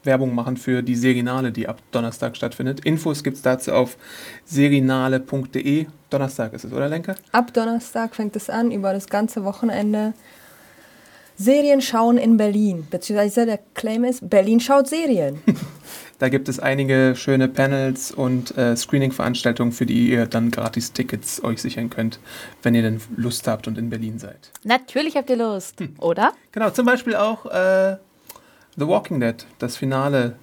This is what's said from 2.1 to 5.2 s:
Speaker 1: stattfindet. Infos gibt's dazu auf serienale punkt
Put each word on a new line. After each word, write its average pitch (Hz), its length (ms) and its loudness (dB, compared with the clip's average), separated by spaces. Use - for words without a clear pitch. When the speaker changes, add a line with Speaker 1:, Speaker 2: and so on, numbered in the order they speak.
Speaker 1:
stattfindet. 131 480 -6
Infos 156 380 0
gibt's 135 180 -6
dazu 127 320 0
auf 123 240 0
serienale 131 760 2
punkt 131 360 -6